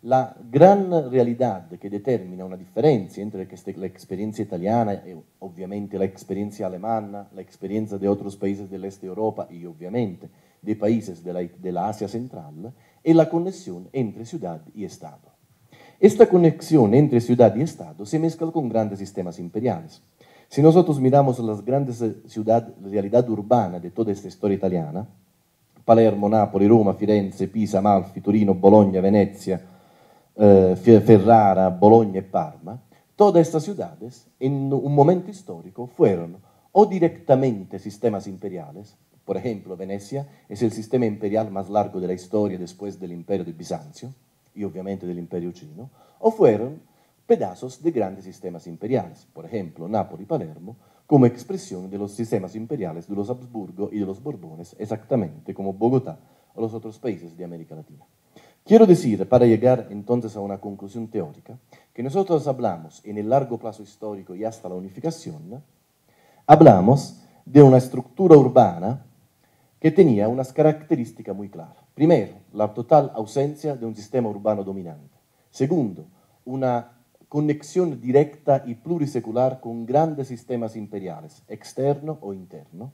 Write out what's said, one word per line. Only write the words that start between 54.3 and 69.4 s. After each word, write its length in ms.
exactamente 760
como 200
Bogotá 440
o 80
los 120
otros 260
países 360
de 80
América 320
Latina. 300
Quiero 220
decir, 420
para 180
llegar 440
entonces 460
a 40
una 200
conclusión 500
teórica, 480
que 80
nosotros 460
hablamos 560
en 140
el 120
largo 280
plazo 260
histórico 520
y 100
hasta 240
la 60
unificación, 840
hablamos 720
de 160
una 160
estructura 600
urbana 680